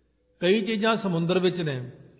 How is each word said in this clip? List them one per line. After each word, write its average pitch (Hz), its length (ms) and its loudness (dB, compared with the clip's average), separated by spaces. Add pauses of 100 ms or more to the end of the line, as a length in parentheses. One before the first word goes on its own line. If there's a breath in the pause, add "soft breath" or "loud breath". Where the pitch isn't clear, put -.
(400)
ਕਈ 196 200 4
ਚੀਜ਼ਾਂ 220 360 0
ਸਮੁੰਦਰ 175 420 0
ਵਿੱਚ 180 220 0
ਨੇ, 131 300 -6 (300)